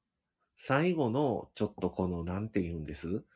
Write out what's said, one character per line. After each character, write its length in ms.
最 360
後 180
の、 420
ち 100
ょ 20
っ 140
と 120
こ 160
の、 160
な 160
ん 100
て 120
言 160
う 20
ん 60
で 100
す？ 280